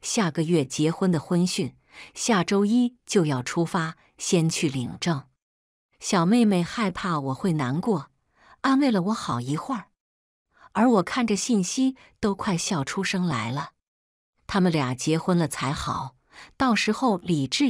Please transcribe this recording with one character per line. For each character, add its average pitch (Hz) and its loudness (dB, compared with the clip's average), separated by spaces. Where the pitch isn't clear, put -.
下 202 0
个 160 -2
月 160 2
结 151 0
婚 185 0
的 165 2
婚 175 0
讯， 170 -4
下 196 0
周 202 2
一 240 2
就 185 2
要 135 0
出 170 -2
发， 160 -4
先 165 2
去 160 -2
领 120 -6
证。 160 -4
小 170 0
妹 233 6
妹 196 4
害 190 -2
怕 175 -4
我 135 -4
会 175 -2
难 147 -2
过， 185 -2
安 269 4
慰 277 4
了 196 2
我 202 -2
好 120 -4
一 135 -4
会 - -6
儿。 190 -10
而 220 4
我 196 4
看 247 -2
着 214 0
信 196 0
息 262 -2
都 202 0
快 190 -2
笑 165 -2
出 196 -4
声 180 -2
来 117 -4
了。 139 -8
他 202 0
们 180 4
俩 139 0
结 156 0
婚 175 0
了 165 2
才 131 -4
好， - -6
到 254 2
时 214 0
候 214 0
李 160 -2
志 - 0